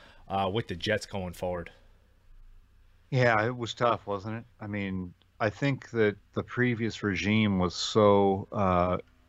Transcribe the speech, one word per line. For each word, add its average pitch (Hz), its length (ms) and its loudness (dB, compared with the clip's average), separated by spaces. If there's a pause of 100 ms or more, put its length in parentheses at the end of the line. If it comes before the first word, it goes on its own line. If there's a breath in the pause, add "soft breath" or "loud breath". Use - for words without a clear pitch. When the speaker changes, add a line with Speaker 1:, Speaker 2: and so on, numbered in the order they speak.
(280 loud breath)
Speaker 1:
uh, 98 240 0
with 117 160 -2
the 95 80 -6
Jets 104 300 -2
going 90 260 -8
forward? 90 380 -6 (1400)
Speaker 2:
Yeah, 120 380 4
it 123 100 -4
was 117 160 -8
tough, 113 340 0
wasn't 101 300 -6
it? 117 80 -12 (160)
I 110 60 -12
mean, 98 480 -6 (260)
I 113 80 0
think 139 440 -4
that 107 240 2 (180)
the 104 80 -4
previous 117 600 -2
regime 101 560 2
was 90 160 0
so, 101 800 4
uh, 90 460 2 (300)